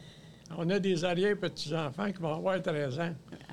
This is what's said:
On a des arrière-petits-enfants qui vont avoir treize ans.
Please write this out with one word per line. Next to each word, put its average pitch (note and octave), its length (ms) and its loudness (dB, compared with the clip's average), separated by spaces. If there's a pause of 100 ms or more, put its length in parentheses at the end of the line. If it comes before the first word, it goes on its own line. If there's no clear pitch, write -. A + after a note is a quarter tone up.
(560)
On E3+ 140 0
a G3+ 80 4
des F3+ 260 2
arrière-petits-enfants F3+ 1080 0
qui - 80 -12
vont D#3 140 0
avoir F3+ 280 2
treize D3 380 0
ans. E3+ 140 0 (380)